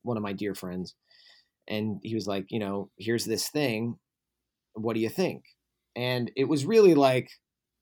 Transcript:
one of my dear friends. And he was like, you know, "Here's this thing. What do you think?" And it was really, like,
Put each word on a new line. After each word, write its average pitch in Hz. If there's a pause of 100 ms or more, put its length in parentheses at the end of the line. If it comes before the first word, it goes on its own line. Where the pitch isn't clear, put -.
one 117
of 104
my 101
dear 98
friends. 90 (720)
And 104
he 110
was 104
like, 98
you 113
know, 98
"Here's 113
this 104
thing. 120 (760)
What 113
do 113
you 113
think?" 147 (480)
And 123
it 135
was 139
really, 202
like, 131 (500)